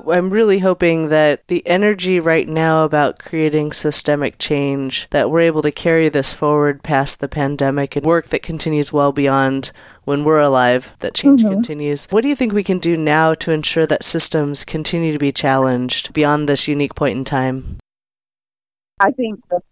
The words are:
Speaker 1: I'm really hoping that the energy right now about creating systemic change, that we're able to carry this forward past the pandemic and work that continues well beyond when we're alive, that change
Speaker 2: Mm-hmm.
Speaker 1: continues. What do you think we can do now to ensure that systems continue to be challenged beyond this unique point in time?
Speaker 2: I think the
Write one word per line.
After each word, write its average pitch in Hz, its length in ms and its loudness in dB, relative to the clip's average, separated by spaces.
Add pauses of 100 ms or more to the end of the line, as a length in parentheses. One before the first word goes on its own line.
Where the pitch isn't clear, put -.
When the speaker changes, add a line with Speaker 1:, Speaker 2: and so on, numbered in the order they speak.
(100)
Speaker 1:
I'm 180 200 0
really 208 280 2
hoping 170 520 0
that 151 360 2
the 175 180 -4
energy 185 540 0
right 165 300 0
now 160 360 0
about 147 360 0
creating 151 500 -2
systemic 147 720 0
change, 139 680 -4
that 127 200 0
we're 165 120 2
able 156 200 0
to 147 80 0
carry 160 380 0
this 139 240 2
forward 147 500 0
past 139 380 0
the 139 80 -6
pandemic 139 680 -2
and 143 100 -4
work 165 220 0
that - 160 -4
continues 156 500 -2
well 143 200 2
beyond 135 580 0 (360)
when 143 180 -2
we're 156 160 4
alive, 127 580 2
that - 160 -8
change 277 300 4
Speaker 2:
Mm-hmm. 202 80 0
Speaker 1:
continues. 147 580 -4
What 208 120 2
do 269 60 -2
you 285 60 0
think 240 180 -2
we 202 120 -2
can 185 160 -2
do 170 160 0
now 160 380 2
to 160 180 -4
ensure 156 340 0
that 151 160 -2
systems 147 600 2
continue 165 480 -2
to 147 60 -4
be 143 120 0
challenged 131 800 0
beyond 147 360 2
this 143 180 2
unique 143 300 -2
point 123 200 -2
in 131 60 -6
time? 131 420 -2 (1400)
Speaker 2:
I 202 120 2
think 220 260 -6 (100)
the 175 120 -2 (120)